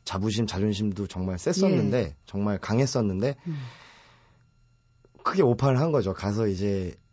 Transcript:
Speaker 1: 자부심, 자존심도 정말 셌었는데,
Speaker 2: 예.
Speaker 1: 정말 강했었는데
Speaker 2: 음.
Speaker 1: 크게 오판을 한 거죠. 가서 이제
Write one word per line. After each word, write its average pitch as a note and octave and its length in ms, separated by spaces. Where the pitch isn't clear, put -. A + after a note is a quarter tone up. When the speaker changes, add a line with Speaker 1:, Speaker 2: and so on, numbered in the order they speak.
Speaker 1:
자부심, G#2+ 440
자존심도 G2+ 600
정말 F#2 300
셌었는데, F#3 600
Speaker 2:
예. E2+ 180
Speaker 1:
정말 G2+ 340
강했었는데 A#2 760
Speaker 2:
음. D#3 100
Speaker 1:
크게 - 200
오판을 B2+ 360
한 D#3+ 120
거죠. G2+ 220
가서 G#2 340
이제 F#2+ 480